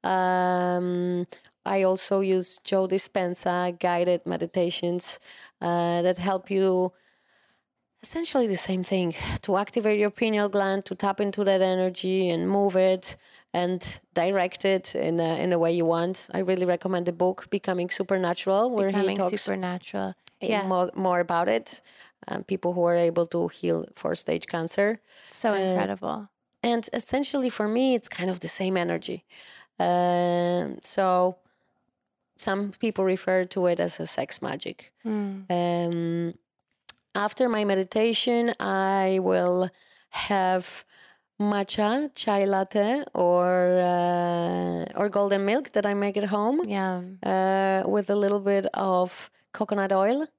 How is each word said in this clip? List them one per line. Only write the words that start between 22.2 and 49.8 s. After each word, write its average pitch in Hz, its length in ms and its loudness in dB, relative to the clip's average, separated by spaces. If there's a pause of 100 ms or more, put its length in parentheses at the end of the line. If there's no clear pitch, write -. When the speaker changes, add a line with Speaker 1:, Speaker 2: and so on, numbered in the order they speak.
Speaker 1:
Um, - 160 -6
people 180 300 -2
who 175 100 2
are 170 120 4
able 170 320 2
to 170 200 -2
heal 165 380 -2 (100)
four-stage - 520 -4
cancer. 202 520 -2 (300)
Speaker 2:
So - 220 -2
Speaker 1:
Uh, 202 40 0
Speaker 2:
incredible. 190 720 -2 (340)
Speaker 1:
and 233 320 -2
essentially 262 560 -2
for 214 180 -2
me, 254 280 2
it's - 140 -4
kind 180 200 -4
of 180 100 -4
the 165 80 -8
same 190 300 -2
energy. 175 460 -4 (560)
Um, 175 1040 2
so 185 540 2 (1000)
some 202 420 -2
people 214 260 -2
refer 185 400 0
to 180 220 -2
it 175 120 2
as 175 200 -4
a 165 80 -6
sex - 340 -4
magic. - 500 -10 (140)
Speaker 2:
Mm. 202 440 -6
Speaker 1:
Um, 170 840 -2 (800)
after 214 340 0
my 214 160 0
meditation, 220 960 2
I 190 600 2
will 180 480 2 (400)
have 185 720 0 (560)
matcha, 208 760 0
chai 202 300 2
latte, 202 580 0 (100)
or, 180 640 4
uh, 175 1080 0 (140)
or 208 100 0
golden 196 360 0
milk 254 260 0
that 202 140 0
I 202 80 0
make 202 240 -2
at 208 80 0
home, 214 420 0
Speaker 2:
Yum. 190 560 -4
Speaker 1:
uh, 190 640 2
with 202 240 0
a 202 60 2
little 202 260 2
bit 196 320 2
of 185 560 0 (240)
coconut 196 380 -2